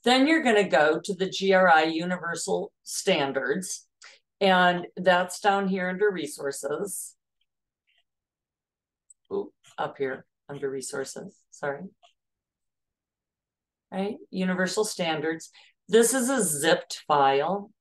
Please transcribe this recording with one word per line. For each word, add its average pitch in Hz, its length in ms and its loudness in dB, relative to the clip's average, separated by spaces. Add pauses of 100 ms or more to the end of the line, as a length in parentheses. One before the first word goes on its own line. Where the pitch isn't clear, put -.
Then 262 240 4
you're 320 160 2
gonna 208 260 2
go 156 340 4
to 202 120 -6
the 185 160 -4
G 190 240 0
R 185 160 6
I 156 140 6
Universal 175 880 -4 (100)
Standards, 143 1040 -2 (520)
and 180 480 4 (120)
that's 180 420 2
down 196 280 2
here 185 200 -2
under 185 220 0
Resources. 151 1040 -8 (2250)
Oop, - 180 -6 (280)
up 151 180 -6
here 131 300 -6 (240)
under 143 180 -8
Resources, 135 680 -10 (160)
sorry. 143 340 -8 (2000)
Right, 196 260 -6 (140)
Universal 185 540 0
Standards. 160 680 -4 (380)
This 226 240 6
is 254 160 0
a 262 160 2
zipped 160 640 -2
file. 147 640 2 (100)